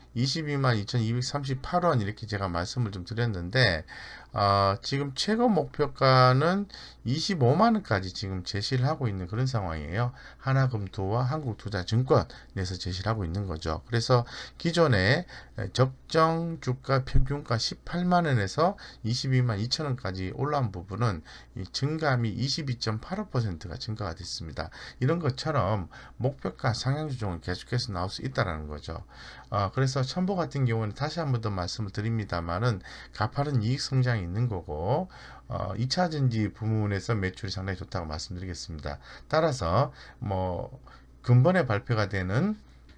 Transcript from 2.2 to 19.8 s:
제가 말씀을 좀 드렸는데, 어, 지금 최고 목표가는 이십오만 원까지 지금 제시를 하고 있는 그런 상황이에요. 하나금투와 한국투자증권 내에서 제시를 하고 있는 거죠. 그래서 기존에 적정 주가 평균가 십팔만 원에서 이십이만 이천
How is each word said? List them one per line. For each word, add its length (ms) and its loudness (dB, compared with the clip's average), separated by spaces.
제가 240 -2
말씀을 420 -2
좀 140 -8
드렸는데, 800 2
어, 500 4
지금 320 -4
최고 340 2
목표가는 1160 4
이십오만 680 4
원까지 380 -2
지금 300 -4
제시를 420 0
하고 220 0
있는 180 -4
그런 220 -2
상황이에요. 640 -2
하나금투와 840 0
한국투자증권 1040 0
내에서 220 -4
제시를 340 -4
하고 160 0
있는 220 -2
거죠. 400 -4
그래서 380 2
기존에 680 4
적정 840 2
주가 460 0
평균가 520 4
십팔만 680 0
원에서 520 2
이십이만 560 2
이천 280 -2